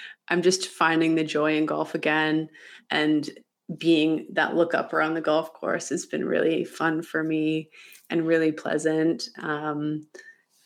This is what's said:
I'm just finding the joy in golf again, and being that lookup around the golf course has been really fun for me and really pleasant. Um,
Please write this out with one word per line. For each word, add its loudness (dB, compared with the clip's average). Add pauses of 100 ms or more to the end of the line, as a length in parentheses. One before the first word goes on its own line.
(280)
I'm 0
just 2
finding 2
the 2
joy 0
in 0
golf -2
again, 0 (400)
and 2 (480)
being 2
that 0
lookup 0
around 2
the -4
golf 0
course -4
has -4
been -6
really 0
fun -2
for -4
me -2 (400)
and 0
really 2
pleasant. 0
Um, -6 (580)